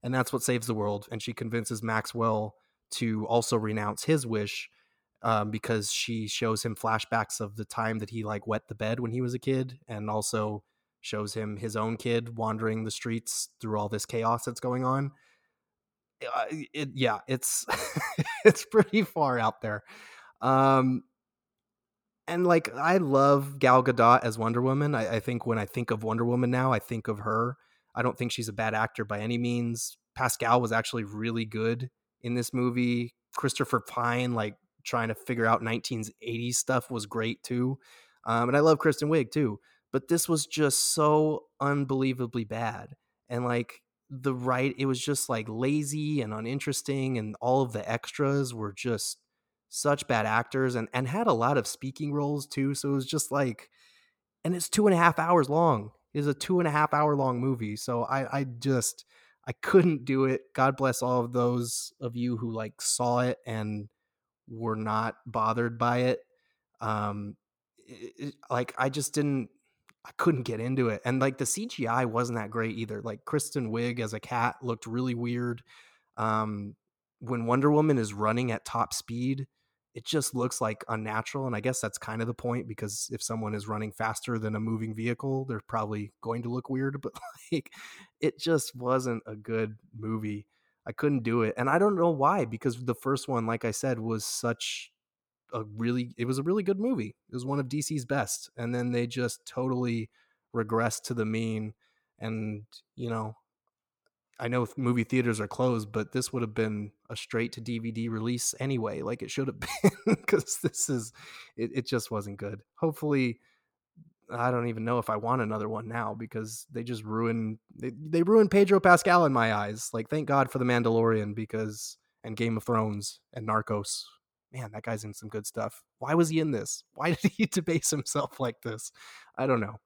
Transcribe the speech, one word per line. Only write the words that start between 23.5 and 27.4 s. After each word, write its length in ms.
Gal 240
Gadot 400
as 140
Wonder 240
Woman. 320
I, 220
I 40
think 260
when 120
I 80
think 260
of 120
Wonder 200
Woman 280
now, 200
I 80
think 280
of 120
her. 380